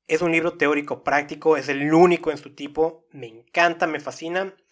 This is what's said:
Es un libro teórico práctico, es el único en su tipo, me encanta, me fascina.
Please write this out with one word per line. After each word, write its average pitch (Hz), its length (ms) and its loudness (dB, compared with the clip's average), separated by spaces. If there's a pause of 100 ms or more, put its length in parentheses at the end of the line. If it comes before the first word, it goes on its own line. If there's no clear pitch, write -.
Es 160 160 0
un 170 80 0
libro 165 260 0
teórico 147 460 -2
práctico, 151 540 0
es 131 120 -6
el 143 240 -2
único 165 380 6
en 147 80 -6
su - 160 -20
tipo, 156 560 -4
me 143 160 -18
encanta, 170 600 -2
me 156 120 -6
fascina. 170 560 -8 (180)